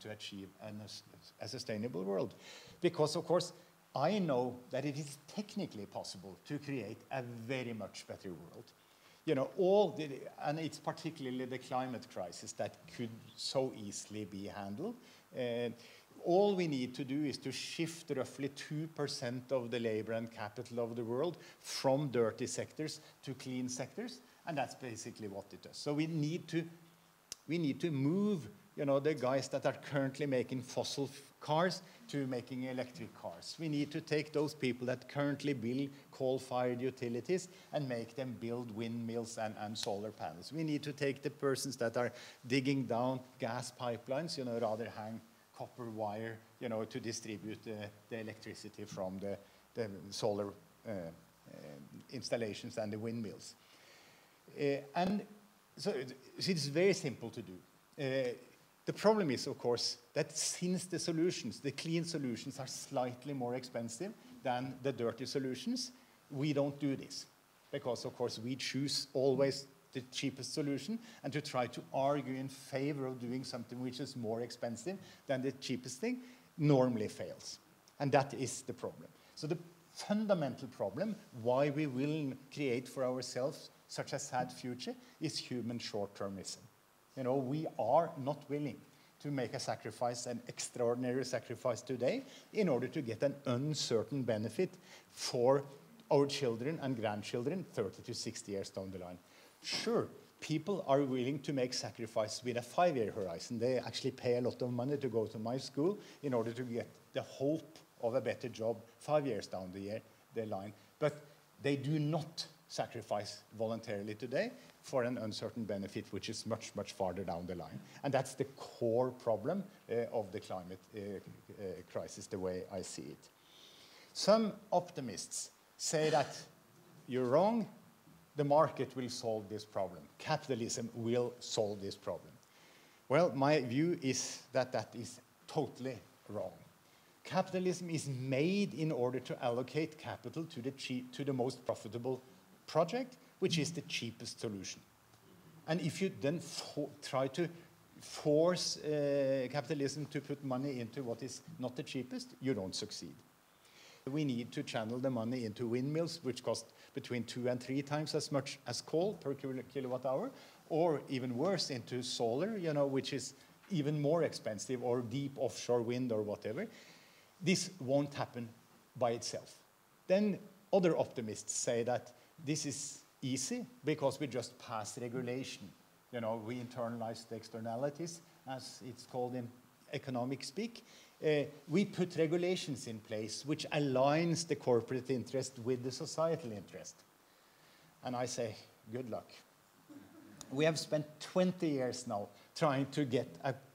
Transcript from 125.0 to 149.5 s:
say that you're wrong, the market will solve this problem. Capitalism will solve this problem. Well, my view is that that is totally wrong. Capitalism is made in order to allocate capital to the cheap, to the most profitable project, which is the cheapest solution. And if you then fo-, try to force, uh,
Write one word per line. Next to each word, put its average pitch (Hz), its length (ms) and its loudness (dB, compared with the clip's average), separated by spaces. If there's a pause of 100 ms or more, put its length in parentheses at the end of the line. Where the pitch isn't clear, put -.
say 156 320 2
that 147 300 4 (680)
you're 127 200 2
wrong, 190 420 6 (680)
the 143 80 4
market 143 520 6
will 123 140 -2
solve 110 400 -2
this 107 140 -6
problem. 90 380 -4 (160)
Capitalism 120 760 -2
will 120 460 2
solve 104 420 0
this 98 140 -6
problem. - 360 -6 (760)
Well, 151 260 8
my 139 260 6
view 139 400 2
is - 420 0 (100)
that 127 200 4
that 113 220 -2
is 110 260 -8 (260)
totally 127 520 -2 (300)
wrong. 98 240 -4 (720)
Capitalism 180 640 0
is 147 180 0
made 139 640 2
in 156 200 0
order 123 280 2
to 139 240 -6
allocate 131 540 0
capital 120 460 -6
to 127 180 -8
the 135 80 -2
cheap, 127 420 -6
to 127 120 -6
the 139 80 2
most 131 340 0
profitable 120 560 -2 (440)
project, 202 500 0 (240)
which 170 180 4
is 156 140 2
the 143 100 -4
cheapest - 580 -6
solution. 101 400 -6 (840)
And 165 140 2
if 165 200 -2
you 190 200 4
then 160 200 2
fo-, - 500 -4 (120)
try 135 260 2
to 165 200 0 (520)
force, 160 800 4
uh, 139 720 2